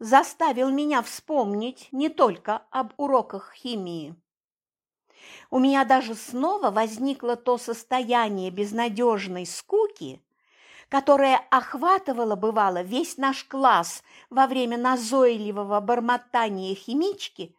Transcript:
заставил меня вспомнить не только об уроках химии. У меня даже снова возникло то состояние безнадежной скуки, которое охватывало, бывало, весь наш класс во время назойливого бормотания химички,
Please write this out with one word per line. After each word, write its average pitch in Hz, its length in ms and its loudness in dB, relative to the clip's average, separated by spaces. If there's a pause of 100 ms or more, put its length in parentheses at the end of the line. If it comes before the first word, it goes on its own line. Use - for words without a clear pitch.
заставил 262 680 2
меня 285 300 0
вспомнить 233 920 -4
не 277 160 -2
только 220 640 0
об 262 240 -4
уроках 254 580 -2
химии. 170 640 -10 (1300)
У 254 120 0
меня 269 240 4
даже 233 320 2
снова 277 560 -2
возникло 233 640 -2
то 240 200 -2
состояние 226 960 -2
безнадежной 202 960 -2
скуки, 403 760 -4 (680)
которое 277 480 4 (160)
охватывало, 254 840 0
бывало, 196 480 0
весь 240 340 -4
наш 269 280 -2
класс 233 580 2 (260)
во 262 200 4
время 240 280 -2
назойливого 226 1040 2
бормотания 226 960 -2
химички, 277 840 -6